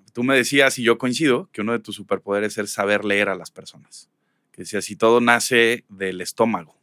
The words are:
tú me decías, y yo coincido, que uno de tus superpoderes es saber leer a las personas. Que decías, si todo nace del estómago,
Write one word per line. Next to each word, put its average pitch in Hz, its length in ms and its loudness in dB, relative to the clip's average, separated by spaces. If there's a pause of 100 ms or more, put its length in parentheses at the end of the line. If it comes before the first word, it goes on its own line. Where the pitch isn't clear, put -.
(120)
tú 120 100 -6
me 135 140 2
decías, 135 420 2
y 123 40 -6
yo 117 160 4
coincido, 123 540 0
que - 80 -10
uno 110 120 -4
de 117 60 -2
tus 110 180 -14
superpoderes 101 640 -4
es 104 120 -6
saber 101 340 0
leer 101 240 0
a 95 60 -4
las 87 160 -12
personas. - 580 -20 (440)
Que - 100 -18
decías, 95 220 -6
si 104 120 -10
todo 117 240 4
nace 120 680 2
del 95 320 -8
estómago, 92 640 -4